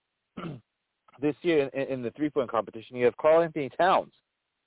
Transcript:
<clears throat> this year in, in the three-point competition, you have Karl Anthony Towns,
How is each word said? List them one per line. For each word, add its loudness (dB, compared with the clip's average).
<clears throat> -18
this 0
year 2
in, -4
in -6
the -6
three-point -4
competition, -6
you 0
have 2
Karl 4
Anthony -4
Towns, 0